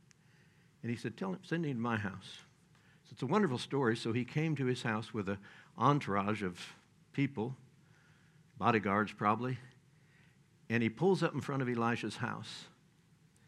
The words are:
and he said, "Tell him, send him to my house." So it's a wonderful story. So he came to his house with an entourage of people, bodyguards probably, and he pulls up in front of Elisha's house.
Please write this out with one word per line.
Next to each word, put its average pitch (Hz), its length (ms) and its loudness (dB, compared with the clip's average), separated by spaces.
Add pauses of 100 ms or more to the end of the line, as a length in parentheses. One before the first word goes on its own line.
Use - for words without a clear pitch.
(840)
and 113 80 -4
he 120 60 -2
said, 110 200 -6
"Tell 185 180 -4
him, 180 100 -8
send 165 200 -2
him 139 120 -2
to 113 40 -2
my 117 160 2
house." 101 440 -6 (640)
So - 80 -20
it's - 100 -10
a 131 40 0
wonderful 160 300 4
story. 127 400 2
So 113 160 -2
he 120 120 0
came 151 320 0
to 135 100 0
his 127 160 0
house 110 320 -2
with 101 140 -2
an 101 100 -2 (400)
entourage 104 640 2
of 90 160 -4 (540)
people, 135 440 -2 (1040)
bodyguards 101 540 4
probably, 117 460 0 (1120)
and 117 140 2
he 113 60 4
pulls 156 340 2
up 165 120 0
in 135 60 -2
front 135 220 -2
of 123 60 0
Elisha's 117 480 0
house. 110 480 -8 (840)